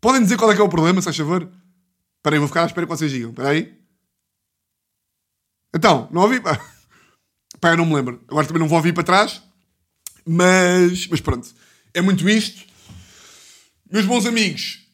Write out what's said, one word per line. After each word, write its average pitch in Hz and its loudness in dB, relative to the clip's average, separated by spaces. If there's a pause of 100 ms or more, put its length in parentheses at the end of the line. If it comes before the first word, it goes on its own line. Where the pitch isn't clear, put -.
Podem 254 2
dizer 226 2
qual 220 2
é 208 6
que 185 0
é 214 6
o 196 2
problema, 170 2
se 185 -4
faz 175 -6
favor? 160 -4 (680)
Espera 151 -2
aí, 147 2
vou 147 -2
ficar 170 -2
à - -2
espera 170 -6
que 143 -8
vocês 151 -6
digam, 117 -8
espera 123 -6
aí. - -4 (1900)
Então, 156 2
não 170 0
ouvi? 240 2
Pá. 170 -4 (1000)
Pá, 170 2
eu 165 4
não 170 0
me 156 0
lembro. 123 -4
Agora 147 0
também 165 -2
não 160 0
vou 160 2
ouvir 165 2
para 170 -2
trás, 196 0 (840)
mas, 180 2
mas 170 -4
pronto. - -6 (460)
É 175 -2
muito 185 0
isto. 214 -2 (1200)
Meus 208 -2
bons 240 0
amigos 214 -4 (120)